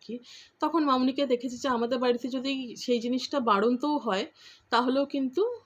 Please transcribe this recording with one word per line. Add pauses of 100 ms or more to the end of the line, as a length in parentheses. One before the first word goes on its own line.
কি, (400)
তখন
মামুনিকে
দেখেছি
যে
আমাদের
বাড়িতে
যদি
সেই
জিনিসটা
বাড়ন্তও
হয়, (440)
তাহলেও
কিন্তু, (100)